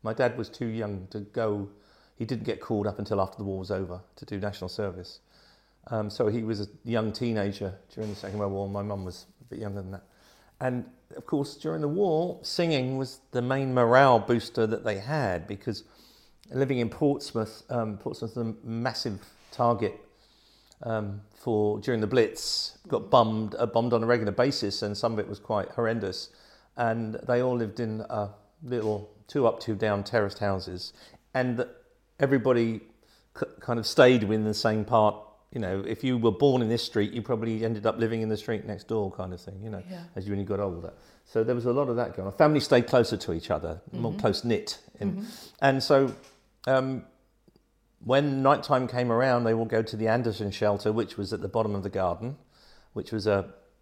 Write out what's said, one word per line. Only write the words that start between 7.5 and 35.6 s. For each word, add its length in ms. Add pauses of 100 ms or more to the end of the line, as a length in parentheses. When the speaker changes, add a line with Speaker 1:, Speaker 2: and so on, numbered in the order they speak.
Speaker 1:
during 160
the 60
Second 240
World 140
War. 160
My 120
mum 240
was 200 (160)
a 40
bit 140
younger 220
than 100
that. 120 (560)
And, 260 (300)
of 120
course, 280
during 260
the 80
war, 520
singing 560
was 220 (120)
the 100
main 320
morale 460
booster 460
that 200
they 140
had, 460
because 380 (680)
living 280
in 100
Portsmouth, 800
um, 280
Portsmouth 380
was 120
a 60 (100)
massive 560 (320)
target, 480 (840)
um, 380 (140)
for, 440
during 220
the 60
Blitz, 680 (100)
got 240
bombed, 480
uh, 80
bombed 260
on 80
a 60
regular 240
basis, 500
and 160
some 160
of 60
it 80
was 120
quite 300
horrendous. 600 (480)
And 380 (120)
they 140
all 140
lived 240
in, 220
uh, 280 (340)
little 480 (160)
two 200
up, 120
two 160
down 280
terraced 360
houses, 540 (400)
and 320 (540)
everybody 600 (560)
c-, 80 (140)
kind 200
of 80
stayed 360
within 220
the 80
same 320
part. 300 (360)
You 80
know, 260